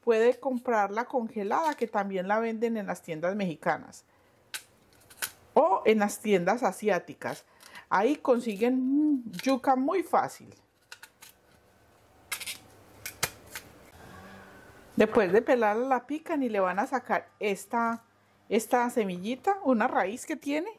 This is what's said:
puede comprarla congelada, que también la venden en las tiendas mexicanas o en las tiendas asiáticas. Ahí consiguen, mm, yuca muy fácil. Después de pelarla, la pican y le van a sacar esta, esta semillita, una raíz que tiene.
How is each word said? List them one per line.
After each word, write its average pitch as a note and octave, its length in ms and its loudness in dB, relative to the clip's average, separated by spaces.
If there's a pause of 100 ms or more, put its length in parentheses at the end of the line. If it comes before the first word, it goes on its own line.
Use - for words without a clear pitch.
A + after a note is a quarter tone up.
puede A#3 380 4
comprarla A#3+ 680 0
congelada, A#3+ 680 -2
que A3+ 120 -4
también G3 420 -4
la G#3+ 100 2
venden A3+ 380 -2
en G3 100 -6
las F3+ 140 -6
tiendas E3+ 340 -4
mexicanas E3+ 680 -4 (1500)
o D4 320 4
en A3 140 6
las G#3 200 -2
tiendas G3+ 440 2
asiáticas. F#3 800 -4 (460)
Ahí A3+ 260 2
consiguen, B3+ 1000 2
mm, A#3 140 -8 (120)
yuca C4 320 2
muy D#4+ 280 0
fácil. C3 520 -4 (4000)
Después G#3+ 380 4
de A3 80 6
pelarla, A#3+ 460 2
la B3 200 0
pican D4+ 360 -4
y B3 60 0
le G#3 100 -2
van F#3 200 0
a A#3+ 60 2
sacar A#3+ 420 -4 (120)
esta, A3+ 640 -4 (440)
esta A#3+ 440 0
semillita, A3+ 720 -2
una B3+ 240 2
raíz A3+ 400 -2
que D#4 80 -4
tiene. D4+ 440 -4